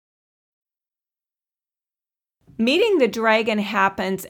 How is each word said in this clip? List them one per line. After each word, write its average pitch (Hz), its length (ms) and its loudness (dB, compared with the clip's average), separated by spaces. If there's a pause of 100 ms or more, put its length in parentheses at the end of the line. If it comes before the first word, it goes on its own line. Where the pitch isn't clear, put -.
(2500)
Meeting 349 400 2
the 254 100 2
dragon 220 500 0
happens 196 720 -2